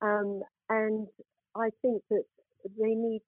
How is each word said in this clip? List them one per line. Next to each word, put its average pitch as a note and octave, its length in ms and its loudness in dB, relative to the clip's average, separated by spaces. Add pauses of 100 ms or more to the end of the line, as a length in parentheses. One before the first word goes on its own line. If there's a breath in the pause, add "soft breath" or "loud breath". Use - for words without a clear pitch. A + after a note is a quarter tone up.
Um, G#3 400 0 (260)
and G#3+ 380 0 (480)
I A3 160 -2 (120)
think A#3+ 280 0
that G#3 140 2 (400)
they A3 320 -2
need A3+ 320 -2